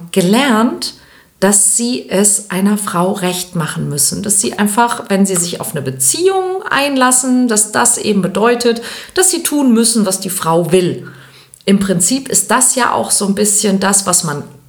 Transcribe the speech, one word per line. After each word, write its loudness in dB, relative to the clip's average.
gelernt, 2
dass 2
sie -4
es 0
einer 0
Frau -2
recht -6
machen -4
müssen. -2
Dass 0
sie -2
einfach, 0
wenn 4
sie -2
sich -4
auf -8
eine -4
Beziehung 0
einlassen, 2
dass 0
das 0
eben 0
bedeutet, 0
dass 2
sie -2
tun 2
müssen, 2
was -2
die -8
Frau 0
will. 0
Im 4
Prinzip 0
ist -2
das 2
ja 2
auch -2
so 0
ein 0
bisschen 2
das, 0
was 0
man -4